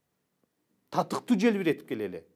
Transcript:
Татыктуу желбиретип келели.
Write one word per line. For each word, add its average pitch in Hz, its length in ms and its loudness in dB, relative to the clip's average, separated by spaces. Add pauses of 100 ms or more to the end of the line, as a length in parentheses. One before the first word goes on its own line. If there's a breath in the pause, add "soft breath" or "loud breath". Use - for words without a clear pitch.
(880)
Татыктуу - 520 0
желбиретип 196 480 2
келели. 98 360 -6 (120)